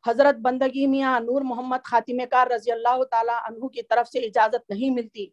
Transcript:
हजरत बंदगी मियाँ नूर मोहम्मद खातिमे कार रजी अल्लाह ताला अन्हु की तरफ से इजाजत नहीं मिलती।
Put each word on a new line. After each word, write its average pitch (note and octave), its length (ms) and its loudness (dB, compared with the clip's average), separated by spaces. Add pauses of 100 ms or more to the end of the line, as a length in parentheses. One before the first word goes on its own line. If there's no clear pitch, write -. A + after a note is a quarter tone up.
हजरत C#4 320 4
बंदगी C4 500 0
मियाँ C4+ 340 0
नूर B3+ 220 -2
मोहम्मद B3+ 420 -4
खातिमे B3 400 -2
कार B3 260 2
रजी A#3 200 -2
अल्लाह A#3+ 340 0
ताला A#3 340 -2
अन्हु A3+ 280 -10
की A#3 140 -10
तरफ A#3 240 0
से - 140 -6
इजाजत A3 520 0
नहीं B3 200 -2
मिलती। A3 420 -6